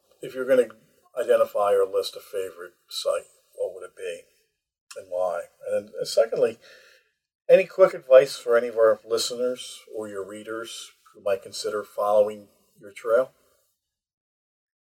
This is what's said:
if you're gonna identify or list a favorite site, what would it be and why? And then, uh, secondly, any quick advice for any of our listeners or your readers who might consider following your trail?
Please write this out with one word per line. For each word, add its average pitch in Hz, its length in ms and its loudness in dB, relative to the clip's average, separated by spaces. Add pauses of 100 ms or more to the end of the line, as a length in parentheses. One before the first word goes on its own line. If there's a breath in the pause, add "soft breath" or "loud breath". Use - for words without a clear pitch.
(220)
if 127 120 -12
you're 127 140 -6
gonna 127 200 4 (540)
identify 113 520 2
or 98 120 2
list 95 300 -6
a 98 40 -16
favorite 90 520 -12 (160)
site, 87 360 -6 (300)
what 95 200 -10
would 90 100 -18
it 90 100 -20
be 87 260 -12 (760)
and 101 140 -16
why? 90 320 -4 (240)
And 104 220 -4
then, - 120 -20
uh, - 60 -4
secondly, 131 520 0 (880 soft breath)
any 180 160 6
quick - 280 2
advice 139 440 6
for 117 200 0
any 120 120 2
of 113 80 -8
our 110 300 4
listeners 120 720 -6 (140)
or 107 140 -8
your 98 180 -10
readers 110 680 -14 (220)
who 101 80 -20
might 98 200 -2
consider 104 420 -6
following 104 640 0 (320)
your 101 120 -20
trail? 123 400 0 (1600)